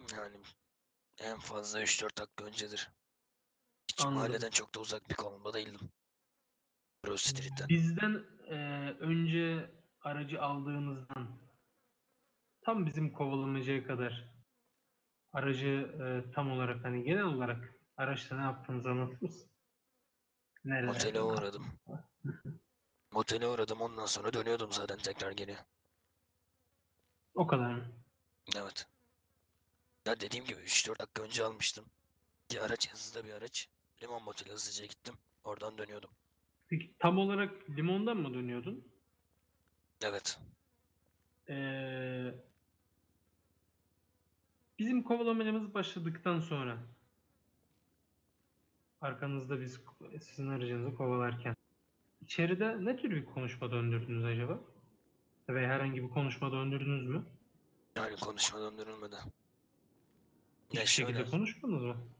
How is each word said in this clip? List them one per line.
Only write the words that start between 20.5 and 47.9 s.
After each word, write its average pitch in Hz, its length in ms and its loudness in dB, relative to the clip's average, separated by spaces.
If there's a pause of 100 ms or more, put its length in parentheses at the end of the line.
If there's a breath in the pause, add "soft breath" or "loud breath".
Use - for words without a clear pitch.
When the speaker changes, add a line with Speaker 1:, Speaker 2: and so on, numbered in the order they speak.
Speaker 2:
Nerelerde 131 280 2
Speaker 1:
Motele 110 240 2
Speaker 2:
ne 110 40 6
Speaker 1:
uğradım. 104 440 2 (220)
Speaker 2:
yaptın? - 180 -8 (200)
Hı 143 60 0 (180)
hı. 156 40 -6 (580)
Speaker 1:
Motele 110 360 2
uğradım, 113 340 0
ondan 113 240 -2
sonra 107 280 0
dönüyordum 113 380 2
zaten 101 260 -2
tekrar 98 340 -2
geri. 101 260 -6 (1800)
Speaker 2:
O 175 120 6
kadar 123 260 4
mı? 120 120 -4 (720)
Speaker 1:
Evet. 101 300 -6 (1160)
Ya 110 140 4
dediğim 117 260 -4
gibi 123 160 -6
üç - 260 4
dört 110 120 0
dakika 110 240 -2
önce 113 200 0
almıştım. 110 420 -2 (680)
Bir 120 60 -2
araç, 107 360 0
hızlı - 320 -8
bir 107 80 -12
araç. 107 360 -8 (340)
Limon 117 200 -6
Motel'e 107 300 -10
hızlıca 104 320 -6
gittim. 120 300 -12 (280)
Oradan 107 340 -6
dönüyordum. 104 320 -8 (580)
Speaker 2:
Peki - 320 -2
tam 175 180 8
olarak 196 520 2
Limon'dan 190 480 2
mı 139 160 0
dönüyordun? 123 540 -4 (1120)
Speaker 1:
Evet. 101 380 -2 (1120)
Speaker 2:
Ee, 131 840 -4 (2500)
bizim 240 240 2
kovalamalarımız 226 720 2
başladıktan 175 640 0
sonra 139 380 -2 (2250)